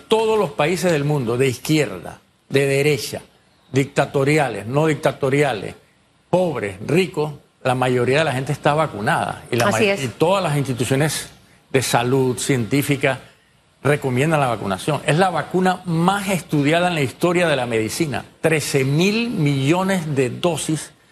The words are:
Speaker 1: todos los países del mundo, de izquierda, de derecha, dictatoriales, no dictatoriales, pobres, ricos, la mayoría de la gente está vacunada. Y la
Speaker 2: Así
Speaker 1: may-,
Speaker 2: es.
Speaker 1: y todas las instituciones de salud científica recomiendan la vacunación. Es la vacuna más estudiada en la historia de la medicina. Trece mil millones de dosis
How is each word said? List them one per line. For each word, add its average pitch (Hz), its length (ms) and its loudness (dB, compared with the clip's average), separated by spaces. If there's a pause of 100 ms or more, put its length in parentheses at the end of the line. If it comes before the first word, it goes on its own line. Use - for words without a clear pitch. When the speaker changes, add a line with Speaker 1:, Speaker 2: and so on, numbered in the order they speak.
Speaker 1:
todos 220 300 2
los 170 140 0
países 175 380 0
del 143 140 2
mundo, 131 320 0
de 135 120 2
izquierda, 113 720 -2 (300)
de 139 180 2
derecha, 139 540 0 (500)
dictatoriales, 135 960 0
no 147 200 2
dictatoriales, 139 880 0 (560)
pobres, 127 460 0 (100)
ricos, 151 480 0 (280)
la 127 120 0
mayoría 127 460 2
de 160 40 2
la 143 80 0
gente 131 200 -4
está 143 200 2
vacunada. 135 760 -2
Y 123 60 -2
la 117 100 2
Speaker 2:
Así 110 180 2
Speaker 1:
may-, 101 60 2
Speaker 2:
es. 117 140 -2
Speaker 1:
y 123 40 -4
todas 185 340 0
las 147 140 -2
instituciones 135 720 -2 (420)
de 127 120 2
salud 127 560 2
científica 135 840 0 (600)
recomiendan 143 580 0
la 131 80 2
vacunación. 107 580 -4
Es 151 120 2
la 190 100 4
vacuna 180 560 0
más 190 460 0
estudiada 160 580 2
en 175 60 -2
la 156 80 -2
historia 175 460 0
de 147 80 2
la 123 100 -2
medicina. 120 580 -2 (160)
Trece 151 440 0
mil 202 440 2
millones 156 880 0
de 127 140 2
dosis 151 640 -2 (200)